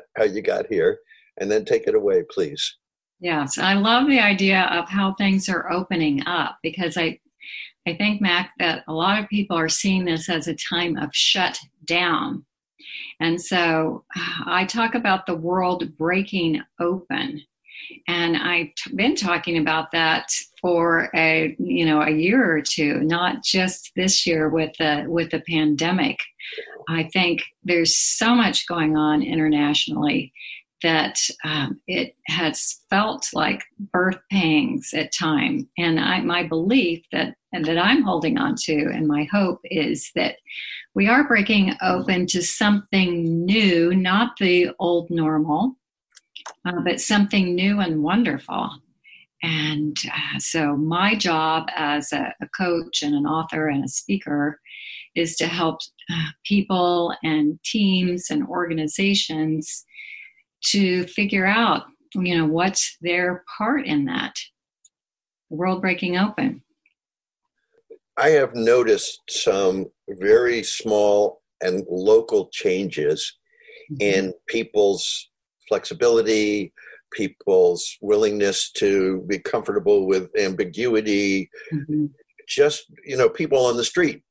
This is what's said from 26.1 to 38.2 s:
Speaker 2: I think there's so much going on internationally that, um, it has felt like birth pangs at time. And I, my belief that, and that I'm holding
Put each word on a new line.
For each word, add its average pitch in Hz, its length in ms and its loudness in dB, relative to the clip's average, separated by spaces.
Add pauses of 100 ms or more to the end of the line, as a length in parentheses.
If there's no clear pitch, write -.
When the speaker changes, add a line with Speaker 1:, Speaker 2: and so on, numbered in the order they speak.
Speaker 2:
I 165 140 -2 (100)
think 175 280 0 (220)
there's 170 320 2
so - 400 2
much 220 320 2
going 156 300 0
on 151 240 2
internationally 151 1120 0 (480)
that, 160 360 0 (280)
um, 147 420 -4
it 175 260 -4 (140)
has 156 600 -4
felt 220 440 0
like 165 300 -2 (300)
birth 185 240 2 (120)
pangs 160 640 0
at 156 200 -4
time. 156 640 -2
And 165 200 0
I, 185 220 0
my 175 240 -2
belief 170 720 0
that, - 220 -4 (180)
and 170 100 -4
that 165 140 0
I'm 226 260 4
holding 165 340 0